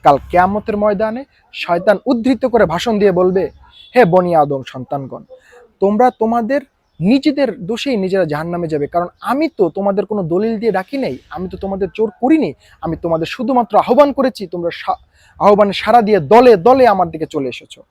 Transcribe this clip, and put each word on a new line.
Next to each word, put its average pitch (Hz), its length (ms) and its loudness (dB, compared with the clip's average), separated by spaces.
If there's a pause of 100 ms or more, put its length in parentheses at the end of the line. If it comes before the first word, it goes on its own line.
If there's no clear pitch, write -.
কাল 143 140 6 (120)
কিয়ামতের 202 480 0
ময়দানে 214 480 -2 (280)
শয়তান 180 520 0
উদ্ধৃত 247 400 0
করে 220 200 2
ভাষণ 190 340 -2
দিয়ে 196 120 4
বলবে, 180 380 0 (460)
"হে 247 100 6
বনি 175 300 2
আদম 143 320 0
সন্তানগণ, 131 560 -10 (560)
তোমরা 214 320 2
তোমাদের 233 500 -2 (380)
নিজেদের 262 680 0
দোষেই 233 320 -4
নিজেরা 190 280 0
জাহান্নামে 165 420 -6
যাবে, 147 200 -4
কারণ 175 200 -4 (120)
আমি 277 380 -2
তো 180 120 2
তোমাদের 196 360 -2
কোনো 208 180 -6
দলিল 202 360 -2
দিয়ে 220 120 -2
ডাকি 185 260 -6
নাই, 165 200 -6 (120)
আমি 175 200 -10
তো 185 80 -14
তোমাদের 190 380 -6
জোর 214 160 -2 (100)
করিনি, 247 320 2 (280)
আমি 160 160 -6
তোমাদের 165 280 -2
শুধুমাত্র 240 520 -2
আহ্বান 254 360 2
করেছি, 247 340 -4
তোমরা 170 260 -6
সা-, - 220 -8 (440)
আহ্বানে 202 340 4
সাড়া 226 280 2
দিয়ে 202 180 2
দলে 220 380 6
দলে 247 300 4
আমার 185 220 2
দিকে 160 160 -8
চলে 139 240 -6
এসেছো। - 420 -18